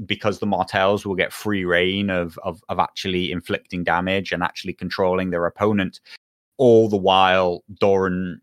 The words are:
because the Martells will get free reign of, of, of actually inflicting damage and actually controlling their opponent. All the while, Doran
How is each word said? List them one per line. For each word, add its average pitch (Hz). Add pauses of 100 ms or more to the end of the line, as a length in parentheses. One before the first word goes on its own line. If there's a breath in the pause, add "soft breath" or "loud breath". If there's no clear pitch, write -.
because 101
the 110
Martells 98
will 98
get 90
free 101
reign 92
of, 87
of, 85
of 90
actually 90
inflicting 90
damage 90
and 87
actually -
controlling 92
their 87
opponent. 101 (580 loud breath)
All 113
the 104
while, 92 (160)
Doran 92